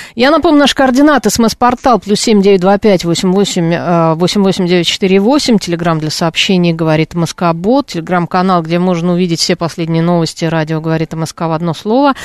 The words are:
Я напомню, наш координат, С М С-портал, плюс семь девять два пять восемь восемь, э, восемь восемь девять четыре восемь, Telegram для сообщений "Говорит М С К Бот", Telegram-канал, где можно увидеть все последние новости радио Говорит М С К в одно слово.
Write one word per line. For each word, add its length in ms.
Я 160
напомню, 300
наш 120
координат, 540
С 100
М 100
С-портал, 520
плюс 200
семь 220
девять 200
два 180
пять 260
восемь 260
восемь, 400
э, 440
восемь 260
восемь 240
девять 220
четыре 320
восемь, 380
Telegram 420
для 100
сообщений 640
"Говорит 400
М 140
С 80
К 180
Бот", 400
Telegram-канал, 680
где 160
можно 340
увидеть 260
все 160
последние 460
новости 440
радио 360
Говорит 320
М 140
С 60
К 140
в 40
одно 240
слово. 500